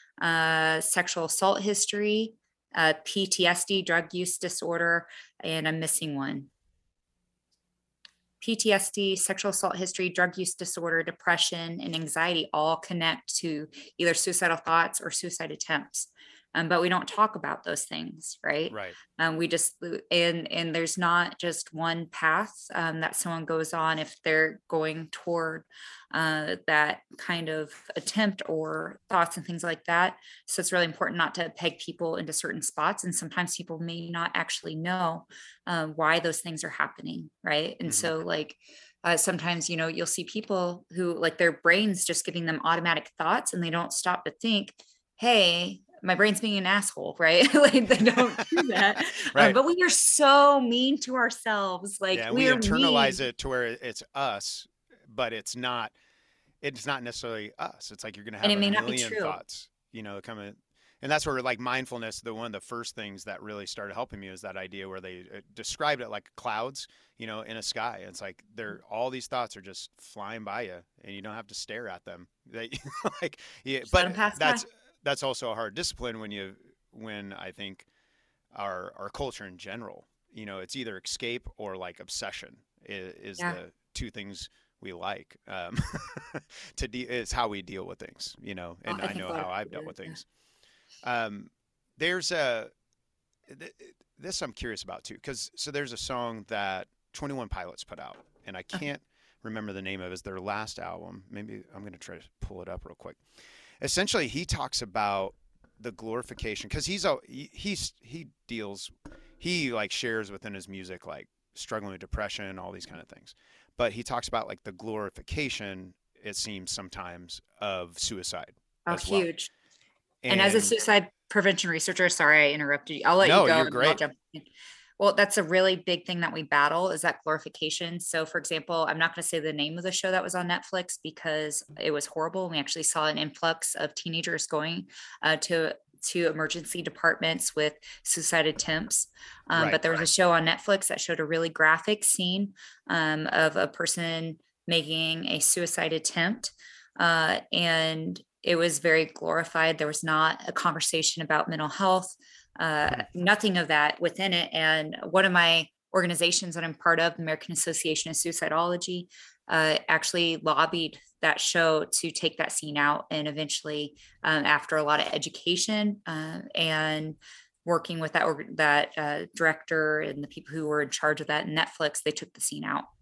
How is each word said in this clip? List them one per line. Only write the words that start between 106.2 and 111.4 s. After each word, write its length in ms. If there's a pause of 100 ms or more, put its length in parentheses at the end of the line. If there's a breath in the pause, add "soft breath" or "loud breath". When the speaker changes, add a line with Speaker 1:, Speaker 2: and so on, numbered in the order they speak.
Speaker 2:
'cause 180
he's 180
a, 200
he, 280
he's, 480
he 280 (180)
deals, 440 (480 loud breath)
he, 340
like, 180
shares 400
within 240
his 140
music, 380
like, 220 (260)